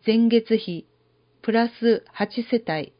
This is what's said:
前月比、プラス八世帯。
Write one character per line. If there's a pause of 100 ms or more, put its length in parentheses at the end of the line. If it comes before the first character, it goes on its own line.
前
月
比、 (560)
プ
ラ
ス
八
世
帯。